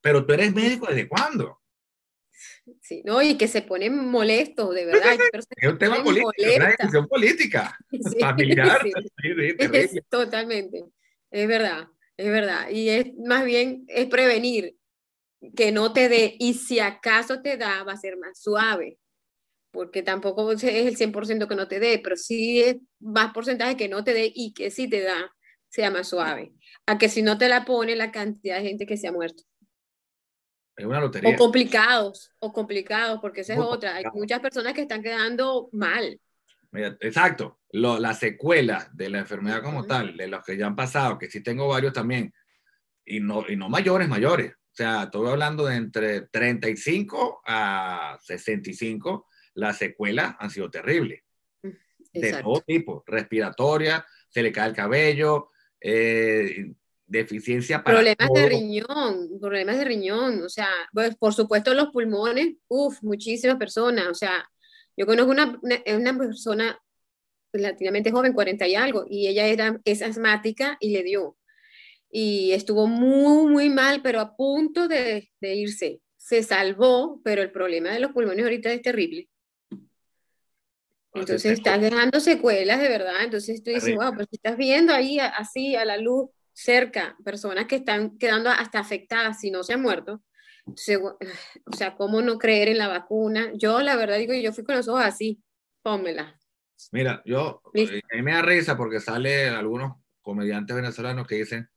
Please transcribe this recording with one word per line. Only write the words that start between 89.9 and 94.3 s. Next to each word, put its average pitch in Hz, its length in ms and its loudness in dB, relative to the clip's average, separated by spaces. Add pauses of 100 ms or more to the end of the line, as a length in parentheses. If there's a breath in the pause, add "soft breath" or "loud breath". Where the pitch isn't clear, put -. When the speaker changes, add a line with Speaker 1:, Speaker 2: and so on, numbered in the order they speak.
Speaker 2:
Entonces, 202 340 -2
gu-, 196 200 -8
<sighs> - 520 -16
o - 40 -8
sea, 190 200 -6
¿cómo 214 260 0
no 233 160 0
creer 214 300 4
en 220 100 2
la 208 100 0
vacuna? 214 640 -2
Yo, 214 280 2
la 277 140 2
verdad, 208 220 0
digo, 233 160 -2